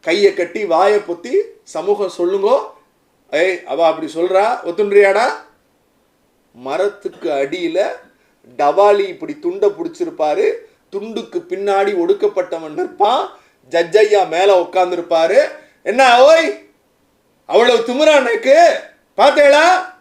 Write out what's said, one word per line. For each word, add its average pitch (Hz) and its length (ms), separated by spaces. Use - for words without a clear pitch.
கையை 196 280
கட்டி 185 300
வாயை 190 340
பொத்தி 220 420
சமூகம் 185 560
சொல்லுங்கோ, 196 480
"ஏய், 175 360
அவ 165 200
அப்படி 160 260
சொல்றா, 190 520
ஒத்துன்றியாடா?" 202 640
மரத்துக்கு 165 760
அடியில 165 580
டவாலி 196 500
இப்படி 156 300
துண்டை 196 300
பிடிச்சிருப்பாரு, 160 840
துண்டுக்கு 214 480
பின்னாடி 196 480
ஒடுக்கப்பட்டவன் 175 800
நிற்பான், 302 500
ஜட்ஜையா 185 580
மேல 185 320
உட்கார்ந்திருப்பாரு. 175 880
"என்ன 247 400
ஓய், 311 460
அவ்வளவு 226 400
திமிரா 302 280
எனக்கு, 262 680
பார்த்தேளா?" 294 680